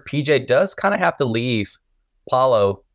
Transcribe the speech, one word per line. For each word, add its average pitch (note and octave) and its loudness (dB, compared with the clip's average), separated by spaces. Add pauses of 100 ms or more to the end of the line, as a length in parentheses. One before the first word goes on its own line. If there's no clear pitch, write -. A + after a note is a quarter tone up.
P D3 -4
J C#3+ 2
does C#3 0
kinda G3+ -2
have F3 -2
to D3 -2
leave A#2 -2 (560)
Paolo A#2 2 (100)